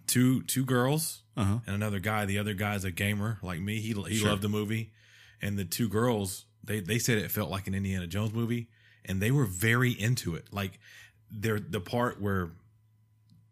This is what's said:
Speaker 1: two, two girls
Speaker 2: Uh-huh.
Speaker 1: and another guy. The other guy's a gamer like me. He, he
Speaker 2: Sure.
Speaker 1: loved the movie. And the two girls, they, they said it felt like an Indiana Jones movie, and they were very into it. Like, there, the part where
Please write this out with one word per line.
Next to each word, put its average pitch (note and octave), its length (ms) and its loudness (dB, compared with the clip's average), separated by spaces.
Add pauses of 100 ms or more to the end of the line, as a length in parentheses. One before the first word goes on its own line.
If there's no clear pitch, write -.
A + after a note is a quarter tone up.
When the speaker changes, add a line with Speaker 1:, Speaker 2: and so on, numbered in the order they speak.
Speaker 1:
two, B2+ 360 4
two C3 220 0
girls C3 560 2 (160)
Speaker 2:
Uh-huh. G#2 280 2
Speaker 1:
and G2 80 -6
another G#2 280 0
guy. G#2+ 240 0
The G2 120 0
other G#2 160 -2
guy's G2+ 300 -2
a G2 80 -2
gamer G2+ 500 0
like F2+ 200 -4
me. G#2 180 -2
He, A2 140 -4 (160)
he G#2+ 80 0
Speaker 2:
Sure. G#2 140 4
Speaker 1:
loved G2+ 100 0
the G#2 80 0
movie. G#2+ 420 -2 (500)
And G2+ 160 -4
the G2 60 -4
two A2+ 240 -2
girls, G#2 560 0 (180)
they, G#2+ 200 -4
they G2+ 180 0
said A#2 180 2
it F#2 140 -2
felt G2+ 180 -2
like F#2+ 180 -4
an F#2+ 60 -2
Indiana F#2+ 340 -2
Jones G#2 260 -2
movie, A#2 340 -2 (380)
and F#2+ 160 -2
they A2 100 4
were C#3 140 4
very A2+ 460 4
into G#2 440 0
it. - 160 -10
Like, G2 280 -6 (520)
there, G#2+ 300 -2
the G2+ 180 -4
part A#2+ 420 -2
where F#2+ 280 0 (1040)